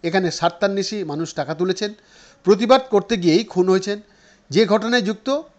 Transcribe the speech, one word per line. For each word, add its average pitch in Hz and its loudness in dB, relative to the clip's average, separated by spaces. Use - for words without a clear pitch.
এখানে 170 -2
সাতান্নিশি 196 -2
মানুষ 151 -6
টাকা 147 -6
তুলেছেন, 185 -4
প্রতিবাদ 220 4
করতে 208 0
গিয়েই 175 2
খুন 185 0
হয়েছেন। 196 0
যে 202 4
ঘটনায় 214 0
যুক্ত 262 -4